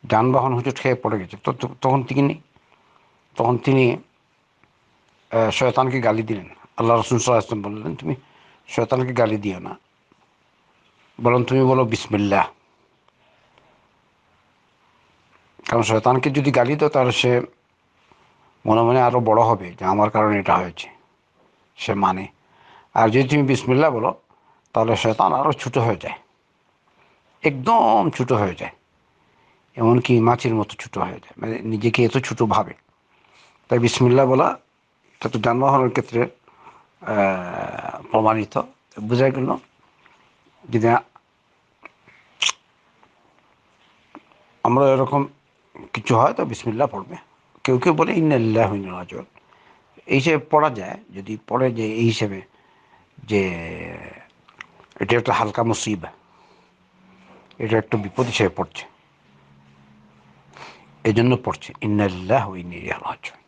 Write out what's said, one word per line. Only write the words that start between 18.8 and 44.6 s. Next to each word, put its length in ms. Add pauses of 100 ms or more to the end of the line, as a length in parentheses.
মনে 200
আরো 180
বড় 220
হবে 360
যে 60
আমার 260
কারণে 280
এটা 180
হয়েছে, 320 (880)
সে 180
মানে। 320 (680)
আর 140
যদি 200
তুমি 140
বিসমিল্লাহ 480
বলো, 300 (520)
তাহলে 240
শয়তান 360
আরো 200
ছোট 260
হয়ে 180
যায়, 220 (1200)
একদম 760
ছোট 160
হয়ে 220
যায়, 180 (1040)
এমনকি 440
মাছির 340
মতো 240
ছোট 200
হয়ে 140
যায়, 260
মানে 200
নিজেকে 460
এত 140
ছোট 240
ভাবে। 320 (920)
তাই 100
বিসমিল্লাহ 480
বলা, 320 (560)
এটা 140
তো 100
যানবাহনের 520
ক্ষেত্রে, 380 (720)
আহ, 1040
প্রমাণিত। 560 (420)
বোঝা 280
গেল, 280 (1120)
যদি 180 (3750)